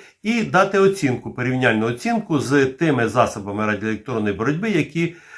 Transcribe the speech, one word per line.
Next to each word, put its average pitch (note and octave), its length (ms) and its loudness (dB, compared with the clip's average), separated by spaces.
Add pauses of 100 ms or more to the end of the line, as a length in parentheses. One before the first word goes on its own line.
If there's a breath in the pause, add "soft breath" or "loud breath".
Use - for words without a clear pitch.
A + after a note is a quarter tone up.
(240 loud breath)
і A3 200 0
дати G3 360 2
оцінку, C#3+ 540 0
порівняльну B2 520 0
оцінку G#3+ 540 -2
з C3+ 260 4
тими C3 420 0
засобами G#2 580 -2
радіоелектронної G#2+ 680 -2
боротьби, D3+ 340 -2
які E3 460 -2 (220 loud breath)